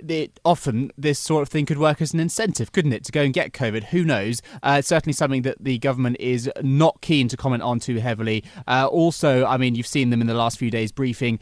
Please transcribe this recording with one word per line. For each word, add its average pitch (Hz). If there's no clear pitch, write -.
it, 160
often 139
this 143
sort 156
of 139
thing 151
could 156
work 151
as 156
an 165
incentive, 170
couldn't 151
it, -
to -
go 151
and 139
get -
covid? 110
Who 175
knows? 117
Uh, 139
it's 135
certainly 156
something 135
that 131
the 131
government 123
is 123
not 147
keen 139
to 104
comment 127
on 120
too 120
heavily. 110
Uh, 131
also, 156
I 127
mean, 123
you've 120
seen 135
them 117
in 117
the 117
last 117
few 117
days 110
briefing 123